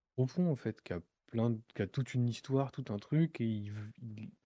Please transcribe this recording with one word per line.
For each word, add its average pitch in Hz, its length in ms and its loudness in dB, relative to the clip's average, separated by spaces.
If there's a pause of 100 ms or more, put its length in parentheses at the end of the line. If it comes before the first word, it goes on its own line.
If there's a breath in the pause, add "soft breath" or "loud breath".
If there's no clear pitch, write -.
(160)
profond, 165 340 2
en 143 60 0
fait, - 260 -4
qui - 100 -6
a 87 80 -2 (260)
plein 113 240 2
de, 113 100 0 (140)
qui - 80 0
a 98 40 2
toute - 280 -2
une 123 140 4
histoire, 131 440 0
tout 135 160 -6
un 104 100 -2
truc, 156 420 2
et 117 60 2
il 104 260 -2
v-, 107 200 -8 (240)
il 107 140 -10 (160)